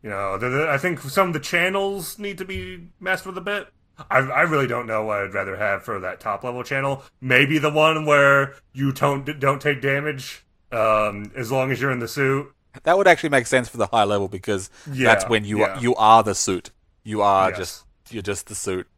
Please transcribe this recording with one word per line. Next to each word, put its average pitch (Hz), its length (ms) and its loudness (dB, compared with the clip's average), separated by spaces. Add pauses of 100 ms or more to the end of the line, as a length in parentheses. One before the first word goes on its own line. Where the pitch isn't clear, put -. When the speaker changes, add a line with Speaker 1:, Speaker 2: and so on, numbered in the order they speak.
Speaker 1:
You 107 60 -12
know, 98 280 -4
the, 117 120 -4
the, 147 200 0
I 143 80 2
think 170 220 -4
some 185 300 0
of 165 40 -4
the 156 60 -2
channels 190 800 -4
need 202 200 -10
to 190 60 -10
be 185 420 -12 (120)
messed 185 260 -4
with 185 120 -10
a 185 40 -10
bit. 202 260 -6 (440)
I, 127 80 4
I 131 220 0
really 156 260 2
don't 120 200 -4
know 110 180 -2
what 104 140 -2
I'd 98 140 -4
rather 98 220 -4
have 98 280 -2
for 104 160 -6
that 92 200 -10
top 101 240 -6
level 123 200 -8
channel. 135 400 -4 (180)
Maybe 135 360 4
the 151 140 0
one 156 340 2
where 139 500 4 (180)
you 135 180 -2
don't, 139 480 -2
don't 139 220 0
take 139 200 -2
damage, 139 640 -4 (260)
um, 107 640 0
as 123 160 -6
long 131 200 0
as 117 80 -4
you're 135 120 0
in 123 80 -2
the 117 80 -6
suit. 135 440 -2 (320)
Speaker 2:
That 175 140 4
would 196 100 4
actually 170 220 4
make 135 180 2
sense 127 220 0
for - 80 -18
the 107 100 0
high 113 160 2
level 101 240 0
because 95 420 -6 (220)
Speaker 1:
Yeah, 131 220 -2
Speaker 2:
that's 95 160 0
when 107 160 2
you 104 140 -2
Speaker 1:
yeah. 95 180 2
Speaker 2:
are, - 40 -10
you 120 140 2
are 110 280 8
the 104 120 0
suit. - 360 -4 (320)
You 107 180 -4
are 95 280 6
Speaker 1:
Yes. 92 100 -8
Speaker 2:
just, - 260 -10 (240)
you're 107 140 -10
just 98 240 -8
the 107 80 -14
suit. 92 320 -6 (100)